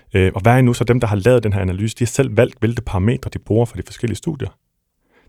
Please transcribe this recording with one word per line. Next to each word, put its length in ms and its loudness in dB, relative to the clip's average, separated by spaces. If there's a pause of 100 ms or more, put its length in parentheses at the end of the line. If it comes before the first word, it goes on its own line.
(140)
Øh, 200 2
og 60 -8
hvad 160 4
er 40 4
nu 140 4
så 100 -4
dem, 160 2
der 60 -2
har 100 0
lavet 260 4
den 100 -2
her 80 -2
analyse? 380 -4
De 60 -2
har 20 0
selv 300 -2
valgt, 220 2
hvilke 240 -2
parametre 520 -2
de 40 -8
bruger 280 0
for 100 -10
de 100 -8
forskellige 300 -8
studier. 320 -8 (800)